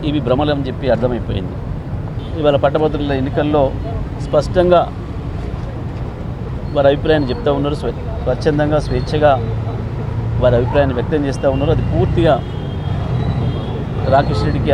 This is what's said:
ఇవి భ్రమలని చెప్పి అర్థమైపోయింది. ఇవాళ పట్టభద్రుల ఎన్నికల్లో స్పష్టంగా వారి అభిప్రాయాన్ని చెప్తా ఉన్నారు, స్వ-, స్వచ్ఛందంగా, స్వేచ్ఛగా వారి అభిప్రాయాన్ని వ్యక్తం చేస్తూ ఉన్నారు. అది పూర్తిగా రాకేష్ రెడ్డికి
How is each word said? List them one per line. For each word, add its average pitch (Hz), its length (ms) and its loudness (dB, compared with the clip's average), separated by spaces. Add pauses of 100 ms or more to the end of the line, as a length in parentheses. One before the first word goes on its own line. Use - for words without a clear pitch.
ఇవి 147 180 0
భ్రమలని 147 400 2
చెప్పి 127 280 -2
అర్థమైపోయింది. 110 600 -2 (840)
ఇవాళ 147 240 4
పట్టభద్రుల 147 560 2
ఎన్నికల్లో 147 420 2 (640)
స్పష్టంగా 175 540 4 (1900)
వారి 143 160 4
అభిప్రాయాన్ని 147 420 2
చెప్తా 147 260 -2
ఉన్నారు, 143 220 -2
స్వ-, 117 140 -4 (300)
స్వచ్ఛందంగా, 147 640 2
స్వేచ్ఛగా 147 460 2 (1120)
వారి 123 160 6
అభిప్రాయాన్ని 131 400 2
వ్యక్తం 147 300 0
చేస్తూ 135 260 -2
ఉన్నారు. 143 220 2
అది - 160 0
పూర్తిగా 165 420 4 (1800)
రాకేష్ 143 320 2
రెడ్డికి 143 280 0